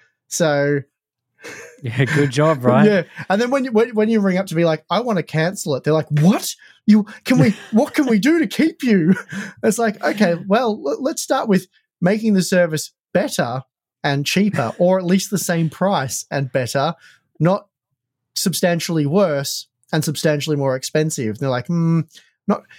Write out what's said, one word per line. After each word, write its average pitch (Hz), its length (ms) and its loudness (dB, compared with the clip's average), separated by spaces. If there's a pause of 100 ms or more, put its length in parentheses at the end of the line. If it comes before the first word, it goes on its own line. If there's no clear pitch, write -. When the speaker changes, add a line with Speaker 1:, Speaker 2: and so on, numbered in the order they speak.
(280)
Speaker 1:
So 143 520 0 (1000)
Speaker 2:
Yeah, 123 240 -2
good 143 240 0
job, 147 340 0
right? 123 220 6
Speaker 1:
<laughs> 214 40 6
Yeah. 190 120 2 (260)
And 202 120 0
then 247 100 -2
when 269 140 0
you, 262 80 -8
when, 233 220 2
when 214 140 0
you 220 120 2
ring 185 180 0
up 190 80 -4
to 165 80 -8
be 170 100 0
like, 160 240 -2
"I 190 120 0
wanna 220 220 -2
cancel 160 520 -2
it," 127 100 -6
they're 151 80 0
like, 156 160 0
"What? 156 460 2 (320)
You, 208 180 6 (200)
can 254 140 2
we, 240 120 6 (140)
Speaker 2:
<laughs> - 80 -20
Speaker 1:
what 254 200 2
can 294 140 0
we 220 120 4
do 302 200 2
to 302 80 0
keep - 360 -2
you?" 190 320 4 (480)
It's 214 160 2
like, 220 240 -2
"Okay, 190 340 0 (100)
well, 226 240 2 (160)
l-, 277 160 -6
let's 320 200 -4
start 262 260 -2
with 185 180 2 (340)
making 214 340 0
the 185 80 2
service 175 500 0 (200)
better 135 500 -2 (420)
and 143 220 -2
cheaper, 180 520 0
or 185 200 2
at 185 80 -6
least 190 240 0
the 196 80 -2
same 165 320 -2
price 170 600 -4
and 139 220 -4
better, 139 420 -2 (460)
not 180 260 0 (680)
substantially 165 720 -2
worse 151 640 -2 (240)
and 156 120 0
substantially 151 520 -2
more 135 200 0
expensive." 156 520 -2
And 104 100 -6
they're 135 120 -4
like, 123 160 -4
"Hmm, 165 340 0 (480)
not, - 140 -2 (160)